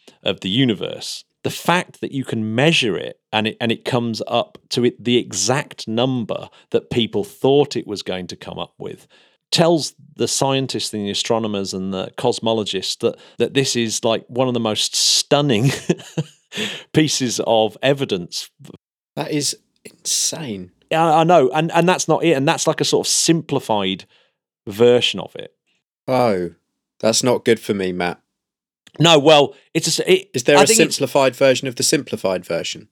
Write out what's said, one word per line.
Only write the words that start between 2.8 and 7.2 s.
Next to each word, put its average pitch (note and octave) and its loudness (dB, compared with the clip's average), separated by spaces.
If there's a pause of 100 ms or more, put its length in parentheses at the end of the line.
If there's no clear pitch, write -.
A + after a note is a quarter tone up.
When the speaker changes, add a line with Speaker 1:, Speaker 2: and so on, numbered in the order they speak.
Speaker 1:
it - -10 (140)
and G#2+ 0
it, - -6
and A#2 -2
it - -4
comes A#2 -4
up - -4 (120)
to A#2+ 0
it, A#2 -2
the A#2+ 2
exact A2 -4
number A#2 -4 (220)
that - -2
people G#2+ -2